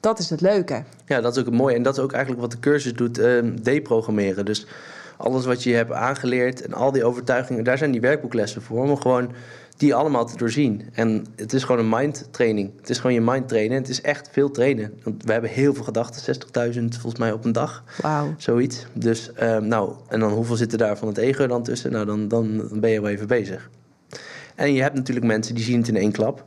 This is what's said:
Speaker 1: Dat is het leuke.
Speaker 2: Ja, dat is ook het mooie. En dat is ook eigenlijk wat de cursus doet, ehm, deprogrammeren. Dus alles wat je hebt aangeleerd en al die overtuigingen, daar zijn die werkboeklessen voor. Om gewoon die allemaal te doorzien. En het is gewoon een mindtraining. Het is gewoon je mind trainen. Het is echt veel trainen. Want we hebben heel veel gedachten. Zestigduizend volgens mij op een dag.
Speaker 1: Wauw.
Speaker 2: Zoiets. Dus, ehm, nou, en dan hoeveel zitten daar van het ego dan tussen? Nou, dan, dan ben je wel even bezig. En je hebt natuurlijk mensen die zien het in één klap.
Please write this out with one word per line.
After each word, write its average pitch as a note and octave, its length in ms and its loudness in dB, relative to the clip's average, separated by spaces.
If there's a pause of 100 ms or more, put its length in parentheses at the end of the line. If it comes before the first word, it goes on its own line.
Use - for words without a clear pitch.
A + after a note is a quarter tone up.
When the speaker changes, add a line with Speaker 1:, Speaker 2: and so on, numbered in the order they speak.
Speaker 1:
Dat A3 180 2
is F#3+ 120 -6
het D#3+ 100 -2
leuke. F3+ 420 2 (240)
Speaker 2:
Ja, C3 140 2
dat A#2+ 120 2
is B2 60 0
ook B2 100 0
het A#2 60 0
mooie. C3 220 4
En A#2+ 60 0
dat C3+ 140 2
is C3+ 60 -2
ook C3+ 100 -2
eigenlijk B2+ 300 -2
wat A#2+ 80 -4
de A#2+ 80 -12
cursus C3+ 360 2
doet, A#2+ 240 -2
ehm, A#2+ 440 4
deprogrammeren. A2 840 0
Dus G#2 220 -4 (500)
alles B2+ 280 -2
wat B2 180 0
je B2 120 2
hebt A#2 180 0
aangeleerd B2+ 720 -2
en - 100 -8
al C3 200 2
die C3 120 2
overtuigingen, B2 600 0
daar B2+ 140 2
zijn D3 120 0
die A#2+ 100 0
werkboeklessen B2 640 0
voor. A#2 200 -4
Om C#3+ 140 2
gewoon B2 360 2 (440)
die C#3+ 180 4
allemaal B2+ 320 2
te - 100 -12
doorzien. A#2 560 0
En A2 340 0 (100)
het A2 160 -8
is C3+ 120 2
gewoon B2 160 2
een A2+ 80 2 (100)
mindtraining. A2 720 0 (100)
Het - 100 -10
is B2 60 0
gewoon B2+ 180 2
je A#2 60 4
mind B2 280 0
trainen. A2+ 280 2
Het C3 120 -4
is B2+ 120 -6
echt - 320 -2
veel C#3 180 4
trainen. A#2 520 0
Want G#2 220 -8
we A#2 80 0
hebben A#2 180 0
heel C#3 240 2
veel C#3 100 -8
gedachten. A2+ 380 -4
Zestigduizend A#2+ 760 -4
volgens A2+ 220 -8
mij A2+ 120 0
op A2+ 120 -6
een A#2 80 2
dag. B2+ 320 -4 (180)
Speaker 1:
Wauw. D3+ 340 -2
Speaker 2:
Zoiets. - 560 0
Dus, A2+ 400 -2
ehm, A2 360 0
nou, G#2+ 240 0 (160)
en A2 120 0
dan G#2+ 120 2
hoeveel A#2 240 0
zitten A2+ 220 0
daar G#2+ 200 2
van A2+ 100 -4
het G#2 100 -4
ego C3+ 280 2
dan A#2+ 160 0
tussen? B2 300 -4
Nou, G#2+ 140 -2
dan, G#2+ 220 -2
dan A2 440 0
ben A2 180 2
je A2 100 2
wel G#2 100 -2
even G2+ 160 -4
bezig. G2 440 -2 (840)
En C#3+ 180 2
je C3 100 4
hebt C#3+ 120 0
natuurlijk B2+ 320 0
mensen A2+ 280 2
die A#2 100 -2
zien A#2+ 140 2
het A#2 100 2
in A2 80 2
één G#2 160 2
klap. A2 340 -2